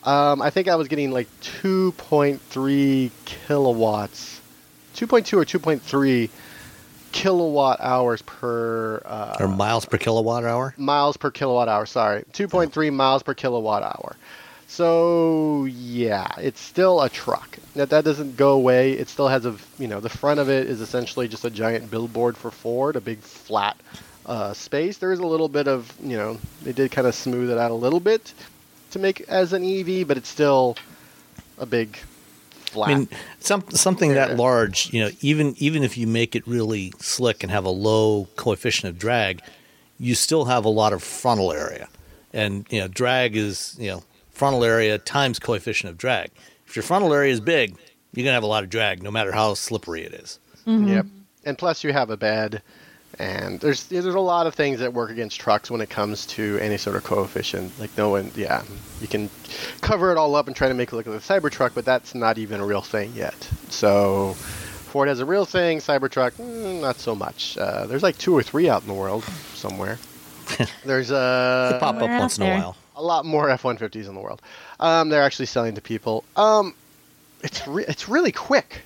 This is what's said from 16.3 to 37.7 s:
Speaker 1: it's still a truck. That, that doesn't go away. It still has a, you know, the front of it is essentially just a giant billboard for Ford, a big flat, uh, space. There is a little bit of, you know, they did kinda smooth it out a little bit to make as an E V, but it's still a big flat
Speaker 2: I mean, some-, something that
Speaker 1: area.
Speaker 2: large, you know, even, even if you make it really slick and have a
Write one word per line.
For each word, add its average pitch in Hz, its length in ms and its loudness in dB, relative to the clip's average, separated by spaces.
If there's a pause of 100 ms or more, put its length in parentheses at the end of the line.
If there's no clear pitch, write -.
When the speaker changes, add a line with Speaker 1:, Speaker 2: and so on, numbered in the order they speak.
Speaker 1:
it's 127 220 -4
still 180 400 4
a 131 80 4
truck. - 500 -4 (180)
That, 139 140 0
that 151 140 6
doesn't 143 320 -2
go 139 180 6
away. 127 400 6
It 131 140 -6
still 139 200 0
has 131 180 2
a, 117 80 -4 (240)
you 135 80 -6
know, 104 140 -6
the 113 80 -6
front 147 320 0
of 135 80 2
it 135 180 2
is 117 140 -6
essentially 120 480 -4
just 110 160 -12
a 120 60 -2
giant 110 420 -4
billboard 117 440 -2
for 113 140 -10
Ford, 131 460 -2
a 120 40 -2
big 104 200 -8
flat, - 560 -4 (500)
uh, 104 260 -6
space. 160 460 -4
There 185 140 -2
is 180 80 -2
a 180 60 -4
little 160 220 0
bit 143 200 0
of, 123 240 -2 (100)
you 127 140 -4
know, 110 220 -4 (240)
they 135 100 -6
did 131 180 0
kinda 127 220 2
smooth 123 380 -2
it 117 80 0
out 117 120 0
a 117 40 -2
little 127 260 2
bit 220 320 0 (580)
to 196 80 -8
make 190 240 0
as 185 300 0
an 185 100 0
E 190 220 -2
V, 185 180 -2
but 143 140 2
it's 120 120 -10
still 135 480 4 (840)
a 127 80 -8
big 113 300 -2 (540)
flat - 400 -4
Speaker 2:
I 143 40 6
mean, 139 140 0 (300)
some-, - 320 -2
something 175 440 4
that 135 160 4
Speaker 1:
area. 123 100 -2
Speaker 2:
large, 117 520 2
you 113 120 2
know, 104 60 -2 (100)
even, 147 380 2
even 147 260 0
if 120 120 -2
you 117 120 -2
make 113 260 0
it 120 140 -4
really 107 500 -2
slick - 460 -2
and 92 80 -4
have 101 120 0
a 95 60 0